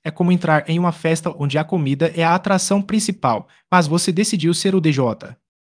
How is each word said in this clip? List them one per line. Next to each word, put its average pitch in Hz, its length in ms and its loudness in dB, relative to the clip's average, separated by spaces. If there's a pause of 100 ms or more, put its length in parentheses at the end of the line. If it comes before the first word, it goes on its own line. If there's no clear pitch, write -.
é 156 80 -6
como 175 220 2
entrar 160 360 2
em 165 80 0
uma 175 140 0
festa 160 460 -2
onde 143 200 -2
a 151 60 0
comida 147 500 -2
é 165 100 0
a 165 120 4
atração 196 460 0
principal, 190 640 -2 (240)
mas 180 160 4
você 170 240 0
decidiu 170 420 0
ser 190 220 0
o 185 60 2
D 160 100 2
J. 123 460 -4 (260)